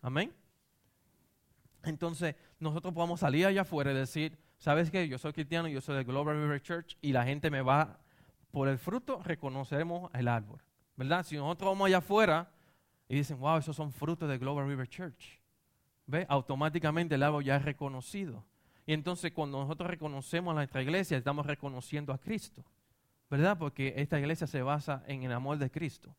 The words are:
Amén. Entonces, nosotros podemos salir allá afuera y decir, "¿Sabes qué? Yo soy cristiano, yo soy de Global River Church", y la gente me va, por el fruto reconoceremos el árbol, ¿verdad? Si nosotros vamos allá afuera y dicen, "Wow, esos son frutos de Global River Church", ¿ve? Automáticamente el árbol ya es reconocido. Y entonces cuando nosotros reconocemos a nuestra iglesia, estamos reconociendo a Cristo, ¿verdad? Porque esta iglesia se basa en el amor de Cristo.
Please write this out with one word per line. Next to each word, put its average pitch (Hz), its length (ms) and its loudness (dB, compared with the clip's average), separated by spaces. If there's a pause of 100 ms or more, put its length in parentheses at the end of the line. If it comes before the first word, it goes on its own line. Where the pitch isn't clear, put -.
Amén. 151 320 -2 (1500)
Entonces, 160 520 -4 (240)
nosotros 160 340 -2
podemos 170 260 0
salir 170 280 4
allá 196 140 4
afuera 143 300 0
y 135 40 2
decir, 151 420 -2 (200)
"¿Sabes 156 340 4
qué? 180 160 2
Yo 131 100 -4
soy 151 160 -6
cristiano, 160 360 -2
yo 135 120 -4
soy 143 140 -2
de 135 80 0
Global 147 360 0
River 147 220 0
Church", - 400 -8
y 143 120 2
la 123 100 6
gente 139 260 0
me 139 120 0
va, 135 380 4 (520)
por 135 160 2
el 135 100 2
fruto 226 460 -4
reconoceremos 156 920 -4
el 120 140 0
árbol, 110 340 -2 (340)
¿verdad? 151 280 0
Si 151 120 -8
nosotros 156 360 0
vamos 196 160 4
allá 185 100 8
afuera 180 540 4 (560)
y 135 80 -2
dicen, 143 240 0
"Wow, 156 180 2
esos 151 180 -2
son 151 160 -6
frutos 160 360 -4
de 135 100 -2
Global 139 300 -2
River 131 200 -4
Church", - 520 -14 (680)
¿ve? 160 200 0
Automáticamente 151 880 2
el 135 80 4
árbol 147 200 2
ya 135 140 4
es 139 60 2
reconocido. 139 800 -6 (420)
Y 151 80 2
entonces 170 380 -2
cuando 139 280 -2
nosotros 156 300 -4
reconocemos 160 640 -2
a 156 40 2
nuestra 139 260 0
iglesia, 156 360 2
estamos 139 280 0
reconociendo 139 680 -4
a 131 60 -2
Cristo, - 480 -6 (640)
¿verdad? 165 280 4
Porque 139 400 -4
esta 143 220 0
iglesia 160 280 -2
se 135 140 -2
basa 143 460 -2
en 135 160 -6
el 127 100 -2
amor 135 240 -2
de 135 120 0
Cristo. - 500 -8